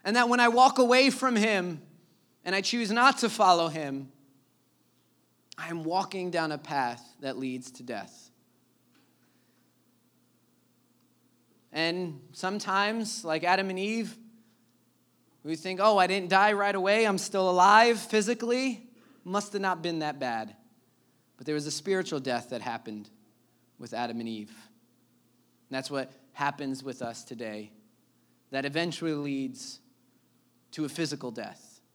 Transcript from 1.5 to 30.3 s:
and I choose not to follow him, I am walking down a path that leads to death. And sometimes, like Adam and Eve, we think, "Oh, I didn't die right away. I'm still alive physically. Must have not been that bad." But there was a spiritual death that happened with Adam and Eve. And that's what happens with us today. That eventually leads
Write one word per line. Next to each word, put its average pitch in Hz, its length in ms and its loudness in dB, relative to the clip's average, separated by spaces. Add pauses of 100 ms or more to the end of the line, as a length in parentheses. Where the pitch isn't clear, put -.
and 185 100 -2
I 202 60 0
choose 226 300 -2
not 254 280 4
to 226 100 0
follow 175 380 4
him, 139 420 -6 (1500)
I 160 100 -12
am 170 160 -8
walking 180 480 -4
down 160 220 -2
a 147 40 -6
path 131 640 -6
that 135 180 -8
leads 127 340 -8
to 127 120 -20
death. 104 480 -12 (3500)
And 165 480 -2 (100)
sometimes, 208 920 -4
like 160 180 -2
Adam 190 260 2
and 185 80 -6
Eve, 214 400 -4 (1300)
we 160 140 -6
think, 185 240 -6
"Oh, 208 160 6
I 180 100 6
didn't 185 220 -2
die 202 240 6
right 202 200 0
away. 202 320 2
I'm 196 120 2
still 190 320 0
alive 208 500 8
physically. 233 880 -2 (360)
Must 202 260 -6
have 202 100 -6
not 180 200 -2
been 170 180 -4
that 147 200 -6
bad." 113 360 -6 (800)
But 135 100 -20
there 151 100 -2
was 147 120 -4
a 151 40 -6
spiritual 175 500 -4
death 123 300 -4
that 117 100 -8
happened 110 480 -10 (680)
with 113 160 -14
Adam 117 280 -6
and 113 80 -8
Eve. 107 200 -10
And - 1300 -20
that's 135 160 -8
what 135 220 -6 (180)
happens 143 500 -6
with 131 200 -12
us 117 240 -10
today. 107 480 -12 (760)
That 135 120 -4
eventually 160 500 -4
leads 139 680 -8 (880)